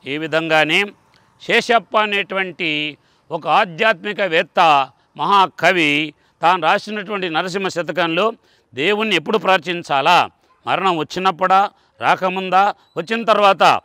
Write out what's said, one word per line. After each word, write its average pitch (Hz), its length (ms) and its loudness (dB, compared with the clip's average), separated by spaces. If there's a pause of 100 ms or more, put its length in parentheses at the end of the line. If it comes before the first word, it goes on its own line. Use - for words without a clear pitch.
ఈ 139 120 -6
విధంగానే 156 640 0 (580)
శేషప్ప 226 560 0
అనేటువంటి 185 1000 -4 (320)
ఒక 165 180 -8
ఆధ్యాత్మికవేత్త, 175 1400 0 (260)
మహాకవి 165 960 2 (280)
తాను 170 200 2
రాసినటువంటి 196 680 -4
నరసింహ 180 380 -4
శతకంలో 170 640 -2 (420)
దేవుణ్ణి 202 420 -2
ఎప్పుడు 165 220 0
ప్రార్థించాలా, 165 920 0 (360)
మరణం 175 300 0
వచ్చినప్పుడా, 185 760 0 (300)
రాకముందా, 185 760 0 (220)
వచ్చిన 226 280 -6
తర్వాత 202 380 2 (220)